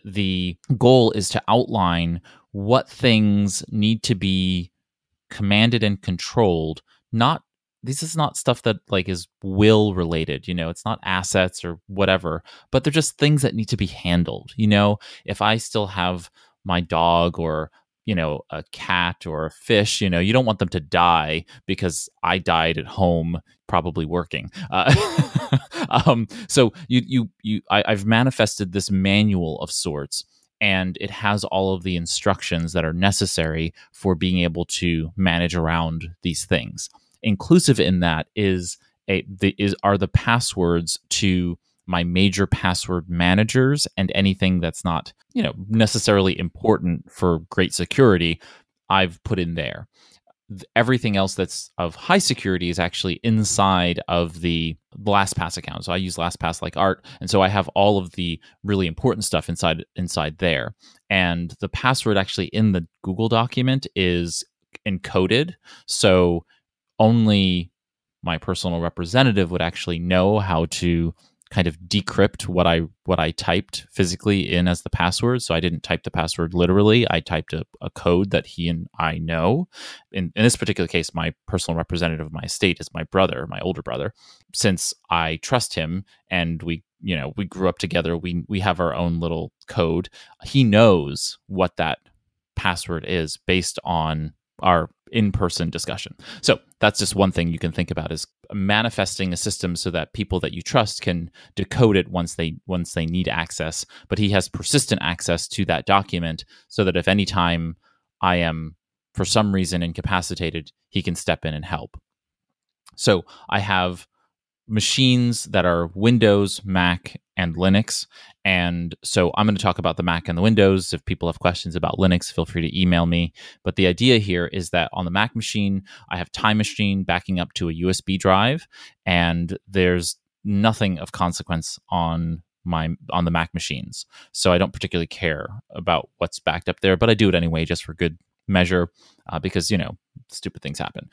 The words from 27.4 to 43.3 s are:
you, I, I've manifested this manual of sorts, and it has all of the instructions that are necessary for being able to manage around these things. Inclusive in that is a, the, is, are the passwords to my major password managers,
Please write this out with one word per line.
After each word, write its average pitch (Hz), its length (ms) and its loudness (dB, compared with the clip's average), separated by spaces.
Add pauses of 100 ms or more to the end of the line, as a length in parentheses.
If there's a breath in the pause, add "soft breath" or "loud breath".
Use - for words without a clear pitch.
you, 107 260 -4
I, 101 160 4
I've 101 220 0
manifested 113 640 2
this 95 180 -2
manual 98 720 2
of 87 100 -8
sorts, - 540 -6 (340)
and 95 400 0
it 98 120 -8
has 104 320 -2
all 95 320 0
of 87 80 -10
the 90 120 -2
instructions 85 800 -2
that 87 100 0
are 80 100 -2
necessary 85 800 -2 (160 soft breath)
for 92 240 0
being 90 240 0
able 85 260 0
to 82 500 -2
manage 85 400 0
around 82 520 -2 (160)
these 87 220 -4
things. - 440 -4 (320 soft breath)
Inclusive 123 580 4
in 90 200 2
that 82 260 0 (100)
is 92 440 -2 (280)
a, 95 220 0
the, 101 300 0
is, - 240 2
are 202 160 4
the 95 80 0
passwords 85 880 0 (120)
to 90 500 0 (260)
my 87 180 0
major 92 440 2
password 90 640 -2
managers, 107 800 2 (100)